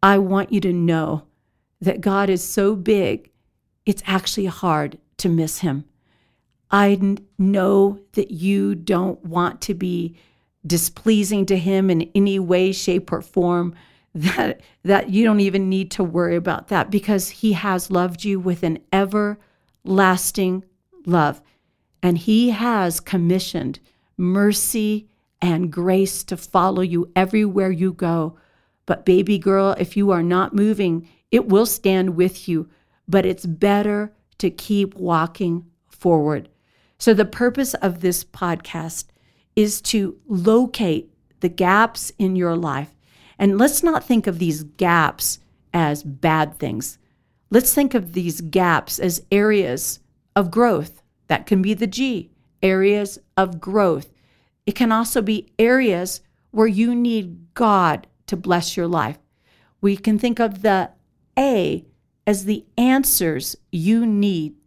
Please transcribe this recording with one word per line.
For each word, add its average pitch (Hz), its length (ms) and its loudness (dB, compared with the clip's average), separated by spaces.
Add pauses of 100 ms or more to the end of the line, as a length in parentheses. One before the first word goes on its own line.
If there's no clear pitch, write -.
I 196 160 6
want 196 340 0
you 208 100 2
to 180 120 0
know 160 500 0 (580)
that 190 200 -2
God 196 280 0
is 180 140 0
so 202 320 0
big, 185 560 -2 (540)
it's - 220 -2
actually 190 400 -2
hard 160 500 -2 (200)
to 190 120 -2
miss 160 300 0
him. 147 260 -4 (880)
I 202 220 4
n-, 196 260 0 (180)
know 196 640 2 (140)
that 196 180 -2
you 196 420 0
don't 180 500 -4
want 175 380 -4
to 196 140 -6
be 170 400 -6 (500)
displeasing 196 800 0
to 190 120 0
him 190 320 2
in 165 260 0
any 196 240 2
way, 185 320 2
shape, 185 400 -2
or 175 100 -4
form, 175 540 -2 (400)
that, 185 460 -2 (220)
that 196 260 2
you 208 140 2
don't 214 160 4
even 196 300 0
need 190 220 -2
to - 120 -4
worry 170 320 -2
about 170 340 -4
that 175 200 -2
because 196 400 0
he 220 240 0
has 185 380 -4
loved 180 320 -2
you 196 160 -2
with 180 240 -2
an 165 160 -2 (120)
everlasting 190 1700 -2 (420)
love. 156 360 0 (600)
And 180 160 2
he 220 320 2
has 214 500 -2
commissioned 175 800 -2 (380)
mercy 208 920 0 (340)
and 175 300 0
grace 185 520 0
to 185 140 -10
follow 185 440 0
you 175 340 -2
everywhere 190 540 0
you 185 240 -2
go. 165 440 -2 (500)
But - 180 -4
baby 190 320 4
girl, 196 400 2
if 180 200 -4
you 202 140 2
are 175 120 2
not 180 320 0
moving, 202 520 0 (220)
it 240 180 2
will 202 180 4
stand 190 500 0
with 180 320 -2
you, 160 220 -4 (380)
but 185 180 2
it's 185 200 -4
better 208 680 0 (240)
to 185 120 0
keep 196 460 -2
walking 170 680 -2 (240)
forward." 156 600 0 (480)
So - 160 4
the 202 120 4
purpose 247 500 -2
of 175 240 -2
this 175 240 -2
podcast 165 840 -8 (500)
is 208 260 0
to 202 360 -2 (100)
locate 220 840 0 (280)
the 180 100 0
gaps 190 680 0
in 185 180 0
your 175 200 0
life. 147 400 -6 (440)
And 196 180 4
let's 269 260 2
not 330 200 0
think 226 240 0
of 180 120 -4
these 160 240 -2
gaps 170 760 0 (340)
as 151 300 0
bad 156 560 -2
things. - 380 -8 (520)
Let's 254 240 4
think 285 200 0
of 180 200 -2
these 175 280 -4
gaps 170 580 0
as 170 320 -4
areas 196 680 0 (360)
of 190 160 0
growth. 208 500 0 (260)
That - 180 -2
can 190 160 2
be 202 120 0
the 208 140 -2
G, 226 440 -4 (300)
areas 196 560 2 (180)
of 185 240 0
growth. 190 520 0 (540)
It 208 100 -4
can 233 160 0
also 226 300 -2
be 214 360 -4
areas 220 640 2 (300)
where 220 160 4
you 226 260 2
need 214 600 -4
God 185 540 2 (200)
to - 80 -6
bless 175 400 -2
your 175 120 -2
life. 151 320 -2 (640)
We 202 140 2
can 208 220 0
think 240 220 -2
of 202 240 -2
the 190 280 2 (460)
A 190 480 0 (400)
as 196 200 0
the 208 200 -2 (120)
answers 240 760 0 (160)
you 208 340 0
need 202 500 -2 (120)